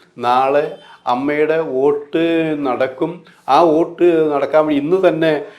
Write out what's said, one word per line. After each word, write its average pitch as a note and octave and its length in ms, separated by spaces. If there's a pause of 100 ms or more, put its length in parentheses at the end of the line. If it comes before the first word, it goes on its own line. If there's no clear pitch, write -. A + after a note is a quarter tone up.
(180)
നാളെ C3+ 580 (300)
അമ്മയുടെ D3 540
വോട്ട് D#3 960 (100)
നടക്കും. C3 580 (240)
ആ C#3+ 140
വോട്ട് E3 680
നടക്കാൻ D3 340
വേണ്ടി C#3+ 180
ഇന്ന് F#3 240
തന്നെ, D#3+ 360 (140)